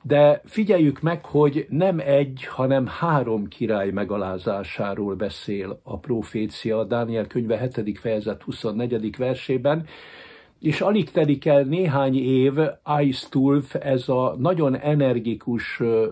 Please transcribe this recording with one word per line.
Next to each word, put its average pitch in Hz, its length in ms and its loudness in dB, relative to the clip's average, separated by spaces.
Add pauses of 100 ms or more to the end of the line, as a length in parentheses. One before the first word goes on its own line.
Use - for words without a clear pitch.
De 147 440 6
figyeljük 180 560 2
meg, 160 240 -2
hogy 147 440 2
nem 170 300 0
egy, 139 460 0
hanem 131 420 0
három 120 600 -2
király 104 420 -2
megalázásáról 98 1300 -4
beszél 98 680 -6
a 95 160 -10
profécia, 110 840 -4
Dániel 113 440 -4
könyve 113 300 -2
hetedik 107 400 -4
fejezet 107 460 -4
huszonnegyedik 110 760 -4
versében, 131 680 -2 (720)
és 151 220 -2
alig 196 300 2
telik 147 340 2
el 143 180 6
néhány 139 520 2
év, 131 380 4 (300)
Aistulf, 143 920 0
ez 135 340 -2
a 127 280 0
nagyon 147 380 2
energikus, 120 1040 0
ö, 113 320 2